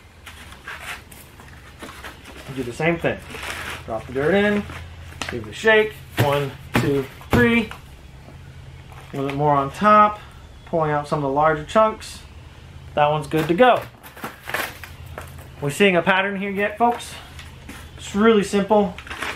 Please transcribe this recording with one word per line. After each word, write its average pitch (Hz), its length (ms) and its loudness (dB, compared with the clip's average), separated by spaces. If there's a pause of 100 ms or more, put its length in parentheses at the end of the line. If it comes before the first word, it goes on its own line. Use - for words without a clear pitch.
(2500)
do 131 80 -6
the 117 100 -8
same 165 260 0
thing. 113 200 -2 (680)
Drop 110 200 -8
the 127 60 -14
dirt 143 220 2
in, 208 280 2 (680)
give 113 160 -8
it 107 40 -12
a - 20 -14
shake. 214 420 4 (260)
One, 143 300 2 (240)
two, 139 320 2 (240)
three. 233 400 4
A - 1500 -18
little 139 120 -2
bit 139 80 -4
more 147 180 4
on 139 160 2
top, 214 480 6 (480)
pulling 156 240 0
out 147 180 0
some 151 120 0
of - 20 -2
the 139 80 0
larger 151 340 2
chunks. - 560 0 (720)
That 147 120 4
one's 147 220 0
good 156 200 0
to 175 60 2
go. 233 260 6 (1800)
We're 143 100 -2
seeing 190 260 4
a 165 60 4
pattern 190 360 2
here 202 120 -6
yet, 202 260 -4
folks? - 380 0 (800)
It's - 180 -12
really 208 300 6
simple. 202 500 2 (420)